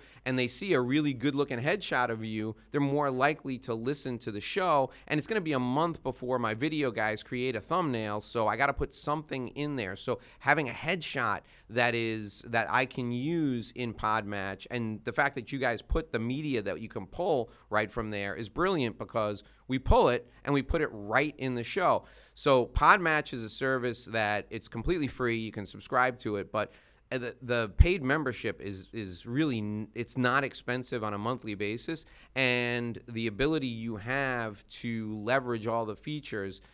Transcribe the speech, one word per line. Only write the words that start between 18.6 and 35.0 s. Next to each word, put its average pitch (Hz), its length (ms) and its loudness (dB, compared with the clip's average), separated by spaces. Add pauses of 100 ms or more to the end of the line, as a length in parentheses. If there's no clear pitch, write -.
because 104 440 -2 (280)
we 127 100 0
pull 190 300 8
it 123 200 0 (140)
and 139 100 0
we 139 80 4
put 165 200 0
it 143 100 0
right 110 460 2
in 127 180 -2
the 120 80 -2
show. 151 400 2 (320)
So 131 320 4
Podmatch 160 680 6
is 120 100 -6
a 107 60 -8
service 123 560 0
that 104 460 0
it's 113 160 -8
completely 147 400 0
free. 120 300 0
You 110 140 -6
can 104 140 -8
subscribe 123 540 0
to 104 180 -2
it, 95 140 -6
but, 104 200 -2 (400)
uh, 131 60 0
the, 120 240 -6
the 120 360 0
paid 175 260 6
membership 127 580 -2
is, 95 320 -8
is 95 320 -8
really, 127 320 0
n-, 104 380 -2
it's 117 220 -6
not 127 260 4
expensive 123 600 -4
on 104 120 -2
a - 20 -4
monthly 113 380 -4
basis. 110 500 -4 (300)
And 123 720 2
the 113 200 -2
ability 135 400 2
you 113 300 -4
have 120 720 -4
to 110 480 -4